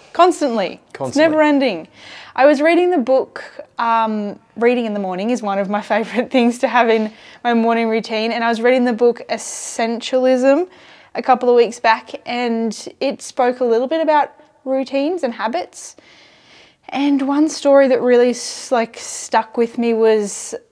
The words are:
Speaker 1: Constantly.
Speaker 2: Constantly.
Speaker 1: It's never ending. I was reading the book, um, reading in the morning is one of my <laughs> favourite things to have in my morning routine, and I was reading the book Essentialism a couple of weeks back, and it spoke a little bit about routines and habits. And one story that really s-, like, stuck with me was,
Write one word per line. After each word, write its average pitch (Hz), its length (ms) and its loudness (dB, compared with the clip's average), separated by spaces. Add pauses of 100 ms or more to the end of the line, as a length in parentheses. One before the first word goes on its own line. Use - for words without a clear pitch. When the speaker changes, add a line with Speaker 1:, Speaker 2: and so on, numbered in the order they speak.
(120)
Speaker 1:
Constantly. 269 680 0 (120)
Speaker 2:
Constantly. 135 160 -8
Speaker 1:
It's - 80 -4
never 311 260 2
ending. 269 440 0 (480)
I 262 120 4
was 294 140 4
reading 349 300 4
the 359 80 0
book, 254 460 -2 (340)
um, 220 600 -2 (180)
reading 240 300 2
in 214 80 -4
the 202 60 -4
morning 190 300 -4
is 240 120 -2
one 196 180 -2
of 190 100 -4
my 208 120 -2
<laughs> - 100 -4
favourite 226 400 -2
things 240 260 2
to 254 100 0
have 233 220 2
in 220 220 0 (320)
my 240 100 0
morning 226 340 2
routine, 220 440 -2
and 233 100 -4
I 226 60 0
was 226 120 -2
reading 247 240 4
the 247 80 2
book 233 380 0
Essentialism 254 1400 -2 (460)
a 247 80 -6
couple 247 260 2
of 240 60 6
weeks 233 240 2
back, 233 320 0 (160)
and 233 640 -4 (100)
it - 240 -4
spoke 247 380 -2
a 262 40 0
little 233 220 2
bit 320 160 -2
about 302 300 2 (320)
routines 269 580 -2
and 240 120 -2
habits. - 600 -8 (920)
And 277 400 0
one 294 200 2
story 277 400 4
that 254 140 2
really 247 280 4
s-, - 420 -8
like, 233 260 -2
stuck - 580 -4
with 233 220 -2
me 233 160 0
was, 220 600 0 (180)